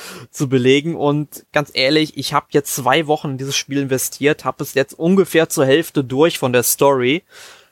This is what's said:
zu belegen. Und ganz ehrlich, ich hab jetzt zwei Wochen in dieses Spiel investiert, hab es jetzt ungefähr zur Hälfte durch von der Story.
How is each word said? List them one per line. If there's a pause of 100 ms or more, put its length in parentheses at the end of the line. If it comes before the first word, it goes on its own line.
(320)
zu
belegen.
Und
ganz
ehrlich,
ich
hab
jetzt
zwei
Wochen
in
dieses
Spiel
investiert,
hab
es
jetzt
ungefähr
zur
Hälfte
durch
von
der
Story. (500)